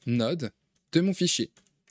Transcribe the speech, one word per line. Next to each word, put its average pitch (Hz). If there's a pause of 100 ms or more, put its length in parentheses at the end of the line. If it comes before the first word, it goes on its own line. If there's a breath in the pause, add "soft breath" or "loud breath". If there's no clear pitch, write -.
node 120 (400)
de 170
mon 190
fichier, - (400)